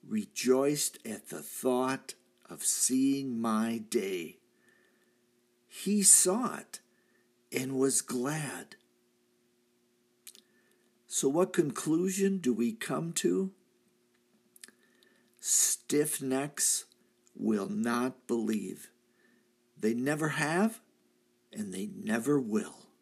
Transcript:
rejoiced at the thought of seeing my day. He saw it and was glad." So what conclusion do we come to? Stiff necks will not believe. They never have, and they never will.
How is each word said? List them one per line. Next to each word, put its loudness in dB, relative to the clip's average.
rejoiced 0
at -10
the -10
thought -2
of -10
seeing 0
my 0
day. -4
He 0
saw 6
it -14
and -2
was 4
glad." -4
So 0
what 2
conclusion 0
do 0
we 0
come -6
to? 0
Stiff 0
necks -2
will 0
not -2
believe. -2
They 0
never 0
have, 2
and -8
they -6
never 0
will. -4